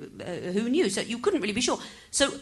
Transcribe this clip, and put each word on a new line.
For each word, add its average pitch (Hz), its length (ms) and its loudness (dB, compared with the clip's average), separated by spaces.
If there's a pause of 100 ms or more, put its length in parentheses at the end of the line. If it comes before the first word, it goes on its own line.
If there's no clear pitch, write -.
(260)
uh, 170 280 -6
who 226 140 2
knew? 262 220 4
So 196 120 -2
you 233 180 -4
couldn't 339 220 2
really 208 120 -2
be 233 80 0
sure. 254 160 2 (320)
So, - 320 2